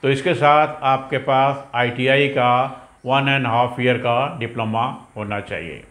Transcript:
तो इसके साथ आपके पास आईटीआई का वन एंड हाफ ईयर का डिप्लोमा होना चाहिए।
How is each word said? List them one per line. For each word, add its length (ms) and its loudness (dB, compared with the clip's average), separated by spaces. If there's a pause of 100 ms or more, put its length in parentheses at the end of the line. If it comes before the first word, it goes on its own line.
तो 60 2
इसके 240 0
साथ 500 4
आपके 340 0
पास 460 0 (120)
आईटीआई 520 2
का 260 2 (520)
वन 220 0
एंड 200 0
हाफ 320 0
ईयर 180 2
का 420 -2
डिप्लोमा 460 -4 (320)
होना 220 -6
चाहिए। 520 -10